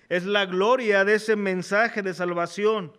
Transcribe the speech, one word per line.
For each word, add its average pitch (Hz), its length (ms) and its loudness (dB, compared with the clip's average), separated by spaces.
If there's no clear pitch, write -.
es 175 160 -2
la 202 220 0
gloria 202 580 2
de 208 100 4
ese 214 200 0
mensaje 208 680 -2
de 190 140 -4
salvación. 175 840 -2